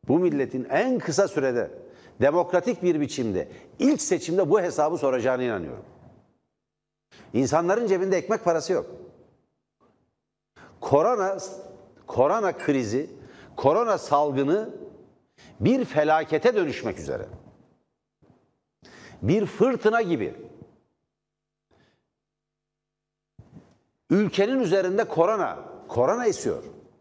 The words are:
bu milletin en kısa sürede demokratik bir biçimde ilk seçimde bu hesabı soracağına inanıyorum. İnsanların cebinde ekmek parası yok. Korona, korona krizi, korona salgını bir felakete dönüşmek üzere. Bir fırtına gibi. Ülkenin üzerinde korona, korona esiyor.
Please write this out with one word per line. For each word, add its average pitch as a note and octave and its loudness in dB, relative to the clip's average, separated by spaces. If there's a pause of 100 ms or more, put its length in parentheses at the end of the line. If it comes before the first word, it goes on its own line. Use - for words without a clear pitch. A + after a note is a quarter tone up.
bu D3+ 4
milletin C#3 0
en A3+ 0
kısa F3 0
sürede B2 -2 (500)
demokratik F3 2
bir D#3+ 2
biçimde A2 -2 (320)
ilk C#4 2
seçimde F3 0
bu G#3 4
hesabı D#3+ 0
soracağına B2+ 0
inanıyorum. F#2+ -6 (1500)
İnsanların E3+ 2
cebinde F#3+ 2
ekmek G#3+ -2
parası E3 0
yok. C#3+ -2 (2000)
Korona, G3 2 (680)
korona F3 0
krizi, C3 -2 (460)
korona G3+ 2
salgını D3 0 (880)
bir B3 2
felakete D#3 2
dönüşmek B2+ -2
üzere. C#2+ -8 (2000)
Bir F#3+ 2
fırtına A3+ 2
gibi. C#3+ -2 (3750)
Ülkenin G#3 2
üzerinde F#3+ 2
korona, E3 0 (280)
korona F#3+ 0
esiyor. A#2 -4 (380)